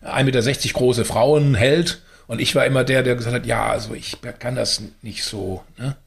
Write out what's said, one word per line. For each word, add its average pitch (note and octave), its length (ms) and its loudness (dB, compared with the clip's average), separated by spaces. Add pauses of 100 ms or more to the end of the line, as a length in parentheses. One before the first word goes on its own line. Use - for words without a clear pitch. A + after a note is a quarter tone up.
ein - 240 -2
Meter C3 180 4
sechzig C3 300 -2
große A#2+ 320 2
Frauenheld. C#3+ 960 2 (260)
Und A#2 140 -6
ich A#2+ 140 -2
war C3+ 100 4
immer C3 200 2
der, C3 180 2
der B2 140 2
gesagt A#2 180 -4
hat, A#2+ 120 -4
„Ja, A2+ 200 -2
also A2 280 -4
ich - 220 -12 (220)
kann B2 160 -6
das A#2 260 -2 (220)
nicht A2 220 -10
so“, F#2+ 380 -8 (140)
ne? C3+ 200 -8 (100)